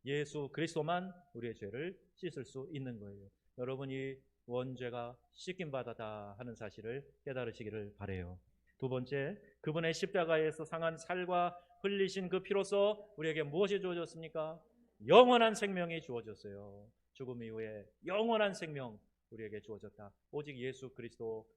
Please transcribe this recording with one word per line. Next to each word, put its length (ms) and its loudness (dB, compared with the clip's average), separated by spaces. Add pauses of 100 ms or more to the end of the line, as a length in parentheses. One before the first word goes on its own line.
예수 460 -2
그리스도만 640 -2 (200)
우리의 220 -6
죄를 400 -8 (200)
씻을 280 -8
수 280 -10
있는 280 -6
거예요. 300 -14 (300)
여러분, 320 -4
이 240 -4 (320)
원죄가 680 -4 (180)
씻김 360 -8
받았다 720 -6
하는 160 -10
사실을 500 -8 (180)
깨달으시기를 720 -6
바라요. 420 -6 (400)
두 100 -2
번째, 480 -2 (240)
그분의 320 0
십자가에서 680 2
상한 340 -2
살과 580 0 (260)
흘리신 480 2
그 120 2
피로써 640 4 (120)
우리에게 260 0
무엇이 360 2
주어졌습니까? 800 -4 (480)
영원한 460 12
생명이 480 -2
주어졌어요. 880 -10 (300)
죽음 240 -10
이후에 420 -8 (200)
영원한 480 2
생명 440 -8 (320)
우리에게 300 -10
주어졌다. 500 -12 (220)
오직 260 -8
예수 360 -8
그리스도 640 -10